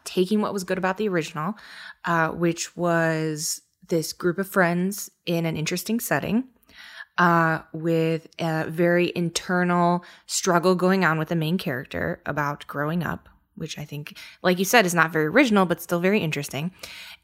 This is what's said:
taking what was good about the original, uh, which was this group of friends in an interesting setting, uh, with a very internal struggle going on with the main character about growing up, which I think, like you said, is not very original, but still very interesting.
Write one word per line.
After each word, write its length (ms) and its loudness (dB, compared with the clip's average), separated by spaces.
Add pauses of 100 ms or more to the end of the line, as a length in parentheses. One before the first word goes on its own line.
taking 360 0
what 120 -2
was 100 -6
good 140 -4
about 200 -2
the 120 0
original, 460 -2 (500)
uh, 240 2
which 460 -2
was 840 0 (280)
this 240 -2
group 240 -2
of 120 -4
friends 600 0 (160)
in 200 0
an 120 -2
interesting 420 -4
setting, 460 0 (720)
uh, 420 4 (140)
with 540 0 (120)
a 300 -2
very 440 2
internal 920 0 (220)
struggle 480 4
going 320 2
on 140 2
with 80 -2
the 80 -2
main 240 0
character 680 -6
about 400 -4
growing 380 -4
up, 260 -8 (260)
which 220 -10
I 80 -12
think, 320 -14 (240)
like 160 2
you 80 0
said, 220 4
is 80 -2
not 160 4
very 160 2
original, 400 4
but 120 0
still 200 -2
very 220 2
interesting. 500 -4 (520)